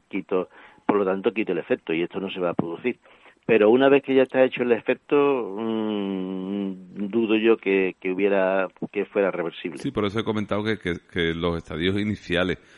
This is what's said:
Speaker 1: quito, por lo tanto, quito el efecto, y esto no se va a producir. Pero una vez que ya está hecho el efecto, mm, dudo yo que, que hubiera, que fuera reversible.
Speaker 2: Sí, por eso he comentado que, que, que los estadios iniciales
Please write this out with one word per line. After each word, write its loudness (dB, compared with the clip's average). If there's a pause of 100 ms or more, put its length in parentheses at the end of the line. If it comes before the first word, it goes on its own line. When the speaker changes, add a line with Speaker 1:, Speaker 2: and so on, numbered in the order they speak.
Speaker 1:
quito, -4 (360)
por 2
lo 2
tanto, -2
quito -4
el -2
efecto, -4
y 0
esto -6
no -6
se -10
va -2
a -6
producir. -4 (480)
Pero 6
una 6
vez 6
que 0
ya 6
está 2
hecho -2
el 0
efecto, 0
mm, -2 (720)
dudo 2
yo 4
que, 0
que -4
hubiera, 2 (240)
que -4
fuera 0
reversible. -8
Speaker 2:
Sí, -8
por -2
eso -4
he -4
comentado -4
que, -2
que, -4 (180)
que 0
los -2
estadios -2
iniciales -2 (200)